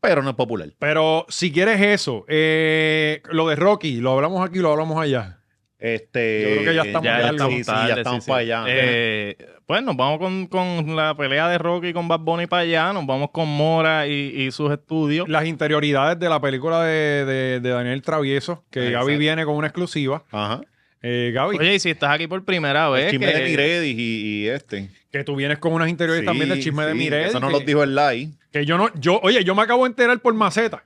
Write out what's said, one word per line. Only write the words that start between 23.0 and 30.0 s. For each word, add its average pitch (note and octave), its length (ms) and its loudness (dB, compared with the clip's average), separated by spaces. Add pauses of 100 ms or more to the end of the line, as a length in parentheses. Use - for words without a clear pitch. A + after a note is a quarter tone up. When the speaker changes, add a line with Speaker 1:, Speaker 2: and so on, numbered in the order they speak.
Speaker 1:
El G3 60 0
chisme F#3+ 200 2
Speaker 3:
que D#3 60 2
Speaker 1:
de C3 120 0
Miredis D3+ 480 0
y, G#2+ 460 -4
y G#2+ 40 0
este. G#2 420 -8 (220)
Speaker 2:
Que C#3 120 -6
tú C#3+ 120 -6
vienes C#3+ 220 -2
con E3 140 -2
unas E3 160 0
interiores E3 340 0
Speaker 1:
Sí, G#2+ 40 -2
Speaker 2:
también C3 220 0
del C#3+ 140 0
chisme D3+ 240 -2
de D#3 60 -2
Speaker 1:
sí, - 60 -2
Speaker 2:
Miredis, D#3 300 0
Speaker 1:
eso A#3 120 0
no C3+ 80 -2
Speaker 2:
que C#3 40 0
Speaker 1:
los C#3+ 140 0
dijo D3 160 4
el C#3 120 0
live. C#3+ 360 0 (200)
Speaker 2:
que D3 140 -2
yo E3 140 0
no, G#3+ 160 2
yo, F3 280 2
oye, G3+ 220 4
yo F#3 100 0
me G#3 80 4
acabo A#3+ 220 2
de C4 60 0
enterar A#3+ 300 2